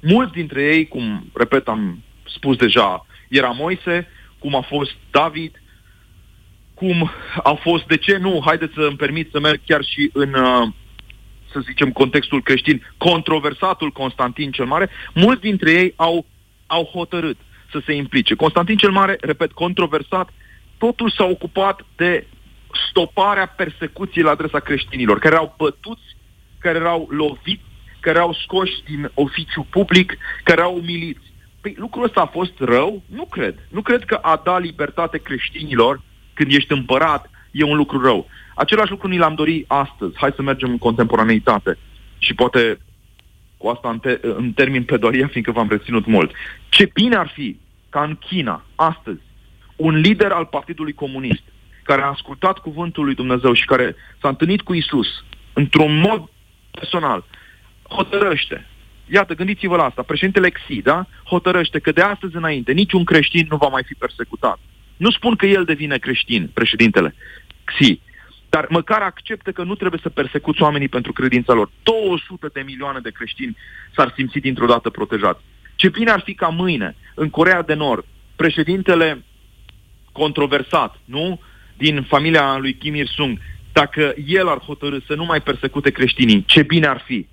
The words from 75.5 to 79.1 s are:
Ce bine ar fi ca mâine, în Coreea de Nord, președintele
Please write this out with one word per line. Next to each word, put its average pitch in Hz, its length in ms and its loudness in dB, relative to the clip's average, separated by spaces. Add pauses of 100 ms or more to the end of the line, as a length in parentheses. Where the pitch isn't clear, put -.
Ce - 140 2
bine 220 220 0
ar 202 100 4
fi 196 140 -10
ca 175 140 -2
mâine, 165 480 -2 (180)
în 151 160 -2
Coreea 170 320 4
de 151 120 -2
Nord, 143 300 -2 (320)
președintele 165 880 2 (880)